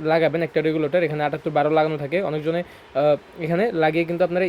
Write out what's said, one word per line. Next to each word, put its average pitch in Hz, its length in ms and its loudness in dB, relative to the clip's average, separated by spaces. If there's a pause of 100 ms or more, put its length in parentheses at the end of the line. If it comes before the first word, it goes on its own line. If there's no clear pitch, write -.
লাগাবেন 160 380 2
একটা 156 180 0
রেগুলেটর, 156 460 0
এখানে 151 220 -4
আটাত্তর 151 300 -4
বারো 147 200 2
লাগানো 156 240 2
থাকে 147 200 -4
অনেকজনে, 156 400 -4
আহ, 147 540 0 (280)
এখানে 170 200 0 (180)
লাগিয়ে 156 260 2
কিন্তু 170 160 -2
আপনারা 180 240 0